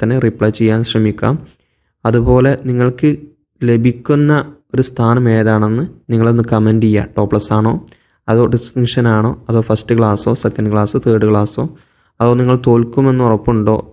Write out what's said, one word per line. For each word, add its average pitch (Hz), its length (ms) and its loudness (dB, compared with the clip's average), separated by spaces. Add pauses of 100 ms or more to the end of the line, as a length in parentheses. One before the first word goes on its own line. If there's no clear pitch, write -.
തന്നെ 117 140 0 (100)
റിപ്ലൈ 110 320 -2
ചെയ്യാൻ 110 220 0 (100)
ശ്രമിക്കാം. 110 440 -2 (760)
അതുപോലെ 123 440 2 (160)
നിങ്ങൾക്ക് 123 400 -2 (640)
ലഭിക്കുന്ന 127 640 0 (420)
ഒരു 131 140 2
സ്ഥാനം 120 360 0 (120)
ഏതാണെന്ന് 110 480 0 (260)
നിങ്ങളൊന്ന് 117 420 2
കമന്റ് 110 340 2
ചെയ്യുക. 104 300 0
ടോപ്പ് 104 160 -2
പ്ലസ് - 240 0
ആണോ, 110 160 2 (600)
അതോ 117 100 4 (120)
ഡിസ്റ്റിങ്ഷൻ 120 520 -2 (100)
ആണോ, 110 160 0 (160)
അതോ 113 120 0 (100)
ഫസ്റ്റ് 110 280 -2
ക്ലാസ്സോ 110 440 0
സെക്കൻഡ് 107 320 -2
ക്ലാസ് 104 220 0 (100)
തേർഡ് 107 260 2
ക്ലാസ്സോ, 104 320 -2 (560)
അതോ 117 100 2 (100)
നിങ്ങൾ 127 160 2 (120)
തോൽക്കുമെന്ന് 123 600 2
ഉറപ്പുണ്ടോ 110 480 0 (160)